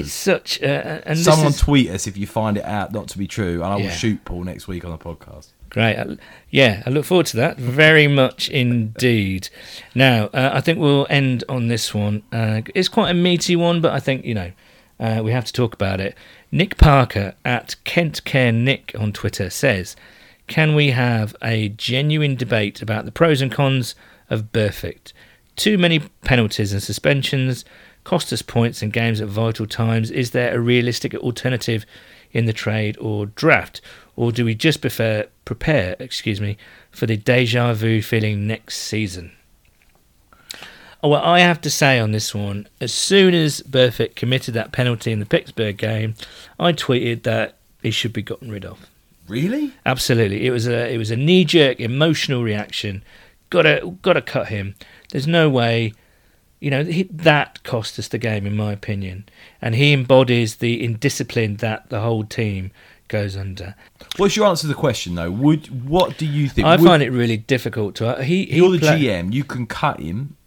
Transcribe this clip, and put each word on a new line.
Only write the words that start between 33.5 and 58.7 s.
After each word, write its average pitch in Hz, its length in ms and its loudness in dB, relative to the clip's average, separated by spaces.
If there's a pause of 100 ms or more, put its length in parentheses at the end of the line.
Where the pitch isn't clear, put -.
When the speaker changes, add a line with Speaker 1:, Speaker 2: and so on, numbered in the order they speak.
Speaker 1:
Or 120 160 -2
do 120 120 -2
we 113 100 0
just 151 280 0
prefer, 110 440 -2 (200)
prepare, 117 520 -2
excuse 110 420 -6
me, 104 160 -6 (340)
for - 160 -6
the 110 100 0
deja 120 580 2
vu 110 260 0
feeling 107 460 -2
next - 320 -8
season?" 92 540 -6 (1700)
Oh, 147 80 4
well, 147 120 4
I 175 180 6
have 175 200 4
to 151 100 -4
say 135 300 4
on 107 120 0
this 107 220 -4
one, 104 340 -6 (120)
as 113 120 -6
soon 190 420 4
as 156 280 0
Burfict 127 540 2
committed 127 380 -2
that 113 180 -6
penalty 120 400 -2
in 110 80 -2
the 101 60 -6
Pittsburgh 107 500 -2
game, 110 380 -2 (440)
I 170 140 2
tweeted 120 520 -2
that 113 320 -2 (260)
he 123 80 -2
should 110 220 -4
be 110 100 -6
gotten - 280 -12
rid 101 140 -12
of. 92 220 -18 (420)
Speaker 2:
Really? 233 440 -2 (120)
Speaker 1:
Absolutely. 117 600 0
It 127 40 0
was 120 160 -2
a, 120 260 -2
it 120 60 -4
was 110 120 -4
a 117 60 -4
knee-jerk 156 640 4
emotional 135 640 0
reaction. 104 640 -6 (460)
Gotta, 156 520 2
gotta 165 200 2
cut - 260 -4
him. 101 260 -6 (360)
There's 135 160 -4
no 165 240 4
way, 117 420 0 (680)
you 147 100 -4
know, 139 120 0
he, 170 220 -2
that 156 580 0
cost - 360 -6
us 113 100 -10
the 110 100 -6
game, 107 280 -4
in 104 100 -4
my 104 160 -2